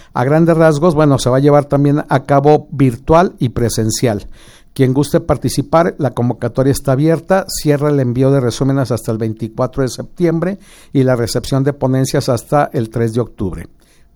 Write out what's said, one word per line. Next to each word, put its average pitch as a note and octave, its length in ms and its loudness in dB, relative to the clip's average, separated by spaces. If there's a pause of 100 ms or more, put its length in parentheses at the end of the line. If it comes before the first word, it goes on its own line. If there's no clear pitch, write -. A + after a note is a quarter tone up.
(140)
A B2 120 -2
grandes D#3+ 320 2
rasgos, D#3+ 360 2
bueno, C#3+ 260 2
se B2+ 100 0
va C3 80 2
a - 20 2
llevar C#3+ 260 4
también C#3+ 440 0
a C3+ 140 0
cabo C#3+ 480 2
virtual D3+ 680 2
y B2 100 -2
presencial. A2 800 -2 (460)
Quien C3 200 2
guste D3 280 0
participar, D#3+ 760 0
la C3 140 -2
convocatoria A#2+ 600 -2
está C3+ 200 -2
abierta, D#3+ 560 0
cierra D3 420 -2
el C#3+ 100 0
envío B2+ 300 0
de C#3 120 2
resúmenes C3 500 -2
hasta A#2 200 -4
el A2 60 -2
veinticuatro A2+ 640 -6
de B2+ 80 -2
septiembre E3 720 -4 (340)
y C#3 80 2
la B2+ 140 2
recepción B2 480 -2
de C#3 100 0
ponencias C3 560 -2
hasta C#3+ 440 0
el A#2 180 -4
tres A#2 220 -2
de A#2+ 80 0
octubre. E2+ 460 -8 (480)